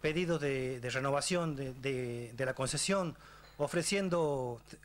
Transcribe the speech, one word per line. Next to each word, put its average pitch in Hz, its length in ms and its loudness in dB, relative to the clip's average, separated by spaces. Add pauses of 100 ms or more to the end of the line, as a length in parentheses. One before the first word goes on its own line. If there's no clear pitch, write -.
pedidos 165 400 2
de, 131 380 0
de 123 120 -4
renovación 139 640 0
de, 131 180 -6
de, 123 600 -2
de 131 120 0
la 131 80 0
concesión, 160 640 0 (420)
ofreciendo 160 1040 0 (220)